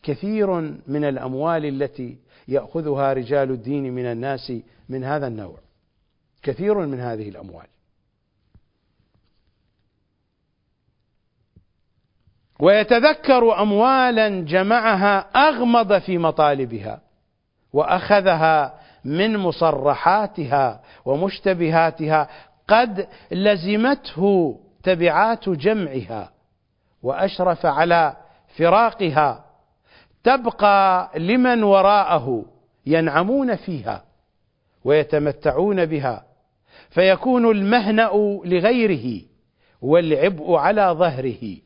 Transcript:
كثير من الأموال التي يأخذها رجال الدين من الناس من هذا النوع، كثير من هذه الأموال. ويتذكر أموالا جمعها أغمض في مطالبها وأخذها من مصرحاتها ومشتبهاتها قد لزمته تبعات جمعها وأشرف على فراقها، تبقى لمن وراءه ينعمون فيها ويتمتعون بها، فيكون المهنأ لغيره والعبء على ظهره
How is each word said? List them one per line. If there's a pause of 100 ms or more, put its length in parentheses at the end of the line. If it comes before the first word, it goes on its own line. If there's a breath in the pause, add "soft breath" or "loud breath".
كثير (360)
من
الأموال
التي (300 soft breath)
يأخذها
رجال
الدين
من
الناس (360 soft breath)
من
هذا
النوع، (840)
كثير
من
هذه
الأموال. (4000)
ويتذكر
أموالا
جمعها (300)
أغمض
في
مطالبها (720)
وأخذها (240 loud breath)
من
مصرحاتها (220 soft breath)
ومشتبهاتها (400 loud breath)
قد (220 loud breath)
لزمته (260)
تبعات
جمعها (680)
وأشرف
على (400 soft breath)
فراقها، (800 soft breath)
تبقى
لمن
وراءه (420)
ينعمون
فيها (800)
ويتمتعون
بها، (640 soft breath)
فيكون
المهنأ
لغيره (600)
والعبء
على
ظهره